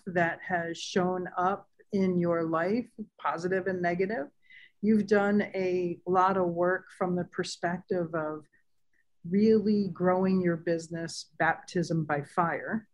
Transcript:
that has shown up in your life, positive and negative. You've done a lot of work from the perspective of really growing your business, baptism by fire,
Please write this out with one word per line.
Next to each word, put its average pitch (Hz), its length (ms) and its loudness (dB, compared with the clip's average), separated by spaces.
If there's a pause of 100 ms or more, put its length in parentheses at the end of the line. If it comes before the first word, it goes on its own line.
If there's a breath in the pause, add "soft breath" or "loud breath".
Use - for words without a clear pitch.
that 170 380 0
has 170 300 -4
shown 180 500 -2 (120)
up 185 280 -2 (260)
in 190 260 2
your 170 260 0
life, 175 420 0 (320)
positive 180 480 -2
and 185 140 -2
negative. 190 460 -2 (560 soft breath)
You've 208 240 4
done 202 480 4
a 180 520 0
lot 185 300 4
of 180 120 2
work 175 380 0 (120)
from 180 180 0
the 175 80 -2
perspective 175 920 -4
of 156 300 -6 (840)
really 208 640 4
growing 185 480 2
your 170 160 0
business, 165 800 -6
baptism 165 680 0
by 147 200 -2 (120)
fire, 170 580 -2